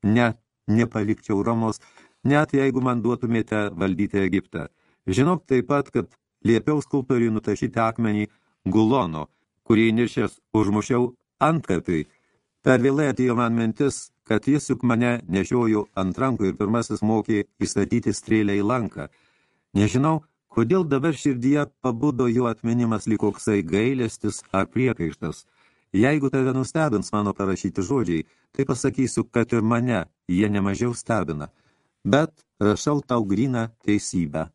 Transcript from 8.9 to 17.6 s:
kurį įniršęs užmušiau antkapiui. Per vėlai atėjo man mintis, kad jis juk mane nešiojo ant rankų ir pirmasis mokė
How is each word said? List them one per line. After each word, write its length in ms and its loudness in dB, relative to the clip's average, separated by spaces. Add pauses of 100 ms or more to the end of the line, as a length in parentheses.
kurį 260 4
įniršęs 480 -2 (140)
užmušiau 600 0 (280)
antkapiui. 640 -2 (600)
Per 160 4
vėlai 300 2
atėjo 260 0
man 160 0
mintis, 560 -2 (160)
kad 240 0
jis 220 0
juk 120 -4
mane 360 2 (100)
nešiojo 640 0
ant 240 -4
rankų 320 0
ir 80 -4
pirmasis 480 -2
mokė 380 0 (180)